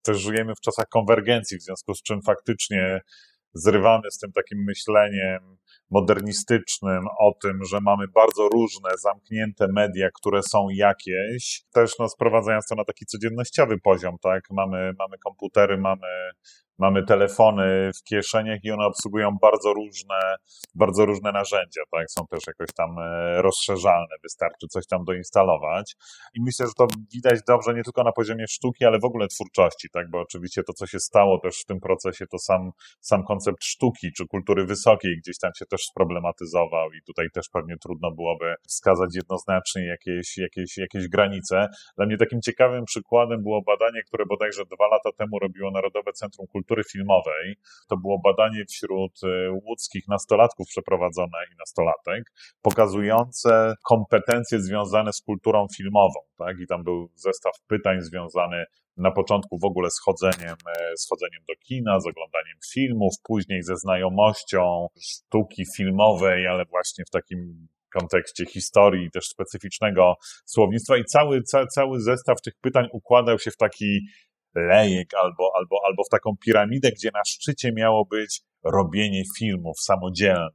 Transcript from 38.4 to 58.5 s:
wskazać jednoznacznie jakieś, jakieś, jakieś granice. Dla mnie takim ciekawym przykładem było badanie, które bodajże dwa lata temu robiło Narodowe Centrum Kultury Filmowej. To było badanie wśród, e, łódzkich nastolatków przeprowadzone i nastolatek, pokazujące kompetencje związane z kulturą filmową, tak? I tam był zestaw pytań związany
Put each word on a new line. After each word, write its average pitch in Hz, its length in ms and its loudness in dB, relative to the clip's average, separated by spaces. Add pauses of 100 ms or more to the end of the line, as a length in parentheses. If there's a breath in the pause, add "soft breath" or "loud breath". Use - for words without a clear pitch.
wskazać 90 480 2
jednoznacznie 92 680 -4
jakieś, 87 520 -8
jakieś, 92 400 -8
jakieś 92 300 -6
granice. 98 600 0 (300 loud breath)
Dla 101 80 2
mnie 107 120 -2
takim 113 240 2
ciekawym 123 440 2
przykładem 117 580 0
było 104 180 0
badanie, 110 460 0
które 104 180 -4
bodajże 101 400 -4
dwa 92 220 0
lata 107 300 2
temu 107 220 -6
robiło 98 320 -6
Narodowe 98 420 -4
Centrum 101 340 -14
Kultury 104 440 -4
Filmowej. 92 640 0 (340 soft breath)
To 101 80 0
było 95 220 -2
badanie 104 460 2
wśród, 95 460 -6 (120)
e, 92 280 -2
łódzkich 101 560 -10
nastolatków 104 600 2
przeprowadzone 87 720 -4 (160)
i - 60 -20
nastolatek, 85 640 -4 (380 loud breath)
pokazujące 110 1120 2 (100)
kompetencje 117 760 2
związane 104 540 -2
z - 80 -10
kulturą 104 460 0 (100)
filmową, 98 420 2 (180)
tak? 90 220 -8
I 90 80 -12
tam 87 160 -4
był 87 320 -4
zestaw 95 380 -4 (140)
pytań 98 340 0
związany 87 640 -4 (320)